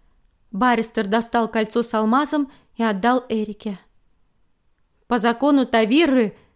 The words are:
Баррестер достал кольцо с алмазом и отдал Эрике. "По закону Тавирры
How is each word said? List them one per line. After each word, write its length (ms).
Баррестер 560
достал 420
кольцо 360
с 100
алмазом 580
и 60
отдал 480
Эрике. 480
"По 140
закону 480
Тавирры 680